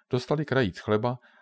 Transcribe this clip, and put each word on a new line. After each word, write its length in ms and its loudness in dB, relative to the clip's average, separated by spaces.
dostali 360 0
krajíc 340 0
chleba 400 0